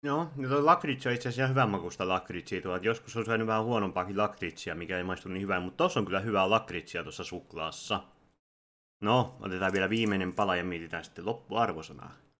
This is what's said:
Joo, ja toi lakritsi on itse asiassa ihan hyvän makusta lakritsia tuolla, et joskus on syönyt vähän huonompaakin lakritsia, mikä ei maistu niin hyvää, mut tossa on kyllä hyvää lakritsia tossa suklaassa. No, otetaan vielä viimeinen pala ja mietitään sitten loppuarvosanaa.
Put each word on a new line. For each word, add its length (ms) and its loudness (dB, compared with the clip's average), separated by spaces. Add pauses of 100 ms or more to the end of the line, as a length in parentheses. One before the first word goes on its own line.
Joo, 320 0
ja 120 -4
toi 140 4
lakritsi 460 4
on 60 2
itse 140 -4
asiassa 120 -2
ihan 80 2
hyvän 200 4
makusta 380 -4
lakritsia 540 -2
tuolla, 160 -2
et 60 -6
joskus 340 -2
on 80 0
syönyt 220 2
vähän 160 2
huonompaakin 540 0
lakritsia, 580 -2
mikä 220 -4
ei 60 -2
maistu 260 -4
niin 120 -4
hyvää, 180 0
mut 180 -6
tossa 220 2
on 60 2
kyllä 140 0
hyvää 300 2
lakritsia 540 0
tossa 200 -10
suklaassa. 800 -6 (1000)
No, 360 4
otetaan 340 0
vielä 160 4
viimeinen 440 2
pala 220 2
ja 80 0
mietitään 400 -6
sitten 220 -12
loppuarvosanaa. 880 -2 (260)